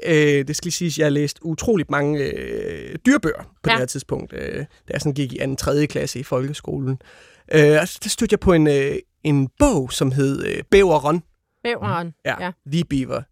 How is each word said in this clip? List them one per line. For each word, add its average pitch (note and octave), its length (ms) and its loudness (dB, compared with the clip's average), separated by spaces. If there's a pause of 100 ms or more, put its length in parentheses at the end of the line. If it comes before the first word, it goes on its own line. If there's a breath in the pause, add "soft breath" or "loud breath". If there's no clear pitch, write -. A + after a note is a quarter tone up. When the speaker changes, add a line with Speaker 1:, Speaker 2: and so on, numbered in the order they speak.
Speaker 1:
øh, D3 420 4
det D3+ 80 -4
skal - 100 -8
lige E3 60 -4
siges, D#3 260 -4
jeg D#3 60 2
har D3+ 60 2
læst C#3+ 320 -2
utroligt E3 480 -2
mange, C#3+ 340 0
øh, B1+ 680 -8 (120)
dyrebøger B3+ 360 2
på - 80 -20 (160)
Speaker 2:
Ja. - 60 2
Speaker 1:
det A3+ 60 2
her B2+ 80 0
tidspunkt, - 460 -8
øh, - 260 -10
da C#3+ 60 -8 (280 soft breath)
jeg C#3+ 80 -2
sådan D3 140 -2
gik C3+ 180 -4
i - 60 -10
anden, C3+ 180 -4
tredje D3 300 0
klasse C#3+ 340 -6
i - 20 -8
folkeskolen. C3+ 760 -4 (540 soft breath)
Øh, D3+ 280 6
og F3 80 -2
så - 160 -12
der G#3+ 40 -6
stødte - 240 -2
jeg G3+ 80 2
på F#3 120 4
en, D#3 140 6
øh, C#3+ 300 2 (280)
en C#3+ 240 2 (100)
bog, E3+ 340 2
som C3 200 0
hed, C#3 340 0
øh, - 240 -4
Bæveren. D#3+ 520 4 (420)
Speaker 2:
Bæveren, F#3 480 -4 (120)
Speaker 1:
Ja, C3 100 -2 (100)
Speaker 2:
ja. F3+ 60 -6 (220)
Speaker 1:
The E3+ 120 0
Beaver, B2+ 480 -4